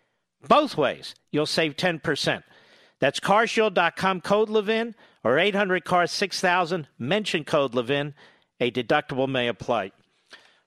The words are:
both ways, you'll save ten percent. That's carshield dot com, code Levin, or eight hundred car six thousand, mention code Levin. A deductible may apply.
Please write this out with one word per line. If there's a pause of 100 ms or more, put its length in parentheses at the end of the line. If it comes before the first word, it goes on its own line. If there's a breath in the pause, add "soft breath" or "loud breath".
(460)
both
ways, (160)
you'll
save
ten
percent. (560 soft breath)
That's
carshield
dot
com,
code
Levin, (300 soft breath)
or
eight
hundred
car
six
thousand, (100)
mention
code
Levin. (460 soft breath)
A
deductible
may
apply. (760 soft breath)